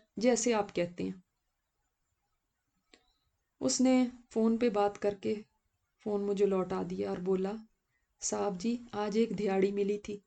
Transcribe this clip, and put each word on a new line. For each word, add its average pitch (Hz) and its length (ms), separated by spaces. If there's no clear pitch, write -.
जैसे 233 340
आप 208 180
कहते 175 340
हैं।" 190 180
उसने 254 340
फ़ोन 226 280
पे 240 120
बात 202 260
करके 208 380
फ़ोन 202 180
मुझे 202 220
लौटा 185 380
दिया 190 260
और 190 100
बोला, 190 360
"साहब 202 360
जी, 233 200
आज 208 220
एक 226 180
दिहाड़ी 190 380
मिली 202 260
थी 202 280